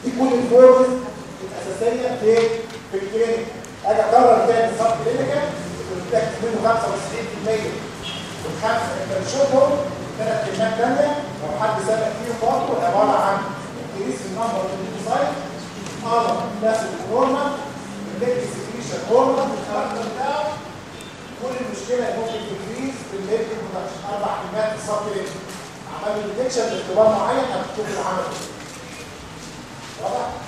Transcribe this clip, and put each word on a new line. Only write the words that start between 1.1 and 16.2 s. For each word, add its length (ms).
الأساسية 640
في، 100
في 60
الكلينيك. 480
أجي 160
أكرر 460
تاني 240
الصف 220
كلينيكال، 420
قلت 240
لك 140
منه 240
خمسة 240
وتسعين 400
في 80
المية 360
والخمسة 480
أنت 160
بتشوفهم، 540
ثلاث 280
كلمات 340
تانية، 320
لو 80
حد 160
سألك 300
فيهم 260
برضه، 440
عبارة 380
عن 120
انكريس 420
في 40
النمبر 360
اوف 180
ليمفوسايت، 520
أقدر 300